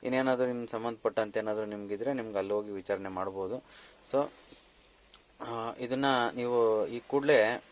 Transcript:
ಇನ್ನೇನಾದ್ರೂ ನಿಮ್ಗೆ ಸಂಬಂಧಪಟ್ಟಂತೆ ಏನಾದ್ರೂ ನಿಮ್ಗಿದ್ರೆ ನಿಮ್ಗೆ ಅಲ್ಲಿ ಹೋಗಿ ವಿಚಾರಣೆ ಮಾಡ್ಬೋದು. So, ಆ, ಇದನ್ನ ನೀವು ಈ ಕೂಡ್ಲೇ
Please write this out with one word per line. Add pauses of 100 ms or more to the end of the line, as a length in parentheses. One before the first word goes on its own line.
ಇನ್ನೇನಾದ್ರೂ
ನಿಮ್ಗೆ
ಸಂಬಂಧಪಟ್ಟಂತೆ
ಏನಾದ್ರೂ
ನಿಮ್ಗಿದ್ರೆ
ನಿಮ್ಗೆ
ಅಲ್ಲಿ
ಹೋಗಿ
ವಿಚಾರಣೆ
ಮಾಡ್ಬೋದು. (480)
So, (1120)
ಆ,
ಇದನ್ನ (300)
ನೀವು
ಈ
ಕೂಡ್ಲೇ